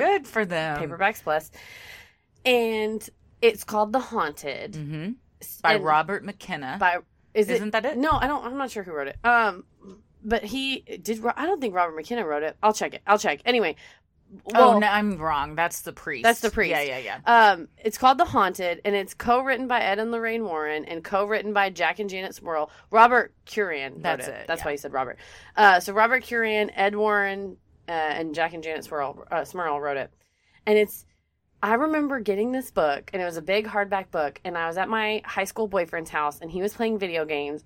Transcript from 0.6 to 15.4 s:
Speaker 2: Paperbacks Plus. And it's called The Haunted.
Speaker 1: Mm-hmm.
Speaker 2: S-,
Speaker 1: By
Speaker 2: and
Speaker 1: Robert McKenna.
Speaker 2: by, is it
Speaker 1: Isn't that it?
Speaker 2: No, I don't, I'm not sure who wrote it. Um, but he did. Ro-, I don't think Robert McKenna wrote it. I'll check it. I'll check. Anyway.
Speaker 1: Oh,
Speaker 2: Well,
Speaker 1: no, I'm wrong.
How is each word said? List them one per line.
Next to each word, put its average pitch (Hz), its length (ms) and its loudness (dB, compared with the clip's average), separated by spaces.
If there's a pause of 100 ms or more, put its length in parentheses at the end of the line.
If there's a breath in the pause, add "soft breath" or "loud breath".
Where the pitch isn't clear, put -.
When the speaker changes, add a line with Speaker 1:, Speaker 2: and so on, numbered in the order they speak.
Speaker 2:
Paperbacks 170 420 -2
Plus. 160 280 -2 (920 loud breath)
And 220 640 0 (340)
it's 226 220 4
called 214 280 0
The 254 80 2
Haunted. 165 720 -6
Speaker 1:
Mm-hmm. 156 360 -8 (300)
Speaker 2:
S-, - 220 -18
Speaker 1:
By 214 120 6
Speaker 2:
and 196 100 0
Speaker 1:
Robert 156 400 2
McKenna. 175 540 -10
Speaker 2:
by, 180 200 4 (360)
is 208 160 2
it - 60 0
Speaker 1:
Isn't 208 140 -4
that 220 140 0
it? 285 140 -2
Speaker 2:
No, 302 140 2
I 247 140 0
don't, 285 180 -2
I'm 247 140 -8
not 262 120 -4
sure 208 120 -8
who 185 100 -12
wrote 143 160 -4
it. - 160 -10
Um, 226 400 2 (580)
but 220 220 -2
he 269 360 -4 (220)
did. 220 180 -4
Ro-, 233 160 -2
I 277 100 -4
don't 359 140 0
think 214 140 -2
Robert 175 220 0
McKenna 202 300 -6
wrote 147 160 -2
it. 156 200 -4
I'll 214 100 6
check 160 220 -4
it. - 120 -14
I'll 202 120 4
check. 156 260 -2
Anyway. 220 320 2 (800 loud breath)
Speaker 1:
Oh, 247 160 10
Speaker 2:
Well, 208 80 4
Speaker 1:
no, 208 80 2
I'm 208 300 0
wrong. 151 360 -2